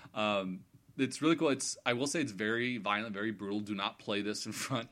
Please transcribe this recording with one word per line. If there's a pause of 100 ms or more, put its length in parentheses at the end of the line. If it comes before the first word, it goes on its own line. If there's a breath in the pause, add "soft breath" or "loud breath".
(140 loud breath)
um, (320)
it's
really
cool.
It's,
I
will
say
it's
very
violent,
very
brutal.
Do
not
play
this
in
front